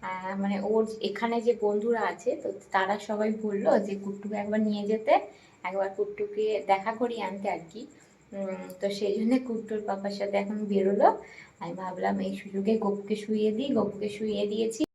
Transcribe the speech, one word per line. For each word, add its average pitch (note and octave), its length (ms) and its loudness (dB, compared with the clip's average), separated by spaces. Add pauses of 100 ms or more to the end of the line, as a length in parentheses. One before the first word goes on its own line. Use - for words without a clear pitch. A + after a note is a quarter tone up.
আহ, F#3 360 -6
মানে G3+ 240 2
ওর A3 200 4 (180)
এখানে A#3 400 0
যে A#3 200 4
বন্ধুরা G#3 400 2
আছে, F#3 340 -2
তো - 120 -6 (240)
তারা F#3+ 280 2
সবাই G#3+ 300 0 (120)
বললো G#3 280 0 (100)
যে G3+ 160 -4
কুট্টুকে G3+ 420 -8
একবার G#3 240 0
নিয়ে G#3 260 0
যেতে, A3 260 4 (500)
একবার F#3+ 260 -2
কুট্টুকে G#3 560 -2 (220)
দেখা G3 260 2
করিয়ে A#3 300 -2
আনতে G3 260 -6
আর F3 180 -4
কি। G#3+ 140 -16 (500)
উম, F#3+ 320 -6 (140)
তো - 120 -4
সেই G3+ 260 0
জন্যে A3+ 240 4
কুট্টুর A3 460 -4
পাপার G3 280 -4
সাথে G3+ 240 -4
এখন G3+ 280 -2
বেরোলো। G3+ 420 6 (500)
আমি E3+ 160 -8
ভাবলাম F#3 460 -2
এই G3 160 -2
সুযোগে G3 420 0
গপুকে G3+ 380 0
শুইয়ে G#3+ 360 2
দিই, B3+ 220 -2
গপুকে G#3 360 0
শুইয়ে G#3 380 -2
দিয়েছি। A3 340 0 (140)